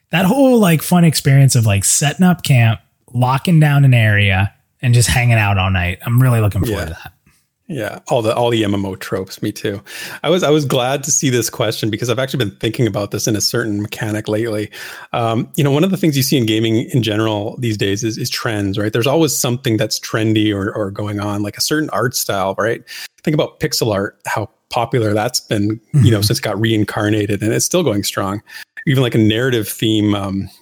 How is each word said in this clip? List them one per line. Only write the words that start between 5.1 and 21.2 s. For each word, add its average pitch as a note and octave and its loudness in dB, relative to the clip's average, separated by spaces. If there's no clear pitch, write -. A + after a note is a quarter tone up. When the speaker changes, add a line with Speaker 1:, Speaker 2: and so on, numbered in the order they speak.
Speaker 1:
out G2+ 2
all F#2+ 0
night. F2+ -2
I'm A#2+ 2
really A#2+ 4
looking G2+ 0
forward G2+ -2
Speaker 2:
Yeah. - -6
Speaker 1:
to D#2 -8
that. - -16
Speaker 2:
Yeah, B2 -8
all C3 0
the, A2 0
all A#2+ 0
the A2+ 0
M G2+ 0
M G2 -2
O F#2 -6
tropes. - -8
Me G#2+ -4
too. G2+ -6
I D3 -2
was, F3+ 2
I C#3+ 2
was D3+ 4
glad C3+ 0
to - -2
see - 2
this A#2+ 0
question A2+ -4
because A#2+ -4
I've A#2 -2
actually C3 -2
been F#2+ -6
thinking A#2+ 0
about G#2 -2
this G#2 -6
in A2 0
a G2 -6
certain A2 -4
mechanic G#2 -6
lately. G#2+ -4
Um, A#2 -2
you D3 2
know, C#3 2
one D3+ 2
of G3 2
the F#3+ 0
things D3+ 0
you C3 2
see D#3 0
in A#2 2
gaming A2 0
in C3 2
general G#2+ -2
these A2+ -2
days G2+ -2
is, A2+ -4
is A#2+ -6
trends, G2+ -4
right? G#2 -2
There's A#2+ -2
always D3 2
something B2 -2
that's G#2+ -4
trendy A2 0
or, G2 -4
or G2+ -4
going G#2 -6